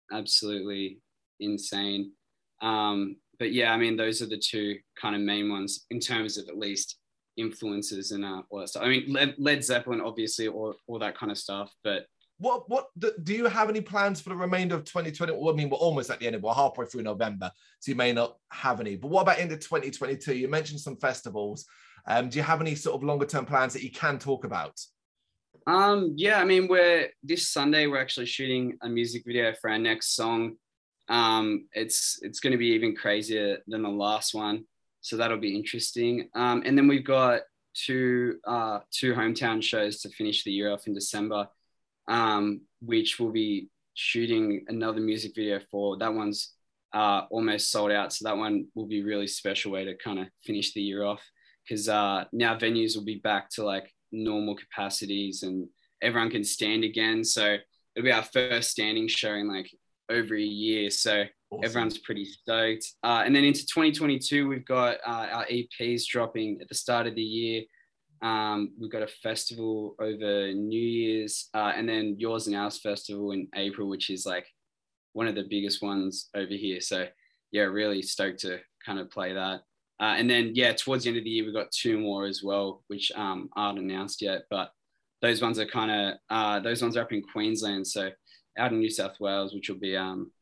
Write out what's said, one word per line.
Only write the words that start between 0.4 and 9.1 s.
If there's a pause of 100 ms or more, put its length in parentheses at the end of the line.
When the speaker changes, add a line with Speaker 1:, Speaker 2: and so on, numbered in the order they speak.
Speaker 1:
insane. (500)
Um, (220)
but
yeah,
I
mean,
those
are
the
two (220)
kinda
main
ones
in
terms
of
at
least (360)
influences
and,
uh,
all
that
stuff.
I
mean,